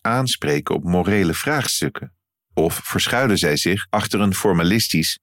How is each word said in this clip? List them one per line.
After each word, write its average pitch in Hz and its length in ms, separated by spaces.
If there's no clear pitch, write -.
aanspreken 73 760
op 73 80
morele 90 500
vraagstukken? - 800
Of 82 300
verschuilen 117 540
zij 78 200
zich 92 320
achter 107 300
een 98 160
formalistisch 90 880